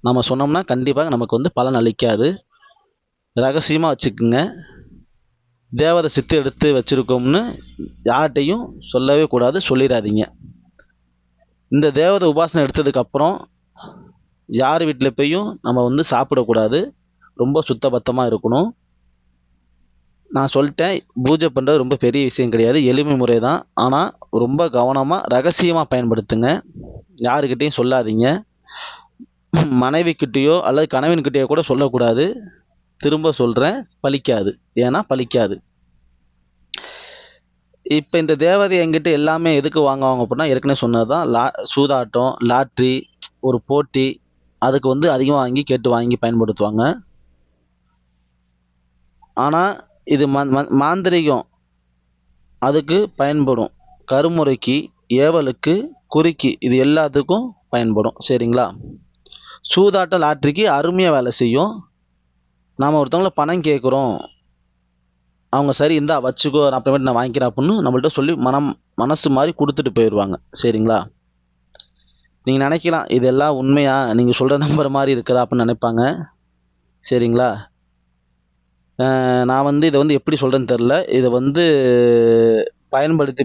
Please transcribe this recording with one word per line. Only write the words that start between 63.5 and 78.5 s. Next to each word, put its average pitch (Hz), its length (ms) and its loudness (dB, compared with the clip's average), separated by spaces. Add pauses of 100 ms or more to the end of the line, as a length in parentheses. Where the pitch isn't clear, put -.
கேட்குறோம், 131 500 0 (1400)
அவங்க 139 200 0
"சரி 151 220 2
இந்தா 151 240 0
வச்சுக்கோ, 131 420 -2
நான் 139 160 2
அப்புறமேட்டு 135 320 0
நான் 123 80 0
வாங்கிக்கிறேன்" 123 340 -2
அப்படின்னு 151 300 0
நம்மள்ட்ட 127 300 0
சொல்லி 143 260 -2
மனம், 131 320 0 (280)
மனசு 143 340 -2
மாதிரி 139 240 2
கொடுத்துட்டு 143 380 -2
போயிடுவாங்க. 104 440 2 (180)
சரிங்களா? 110 420 0 (1500)
நீங்க 135 140 0
நினைக்கலாம், 160 480 -2
"இதெல்லாம் 131 500 2
உண்மையா, 135 360 2 (200)
நீங்க 120 180 4
சொல்ற 135 260 2
நம்புற 147 320 0
மாதிரி 139 240 0
இருக்குதா?" 123 280 0
அப்படின்னு 120 240 0
நினைப்பாங்க. 117 360 0 (1040)
சரிங்களா? 120 420 0 (1500)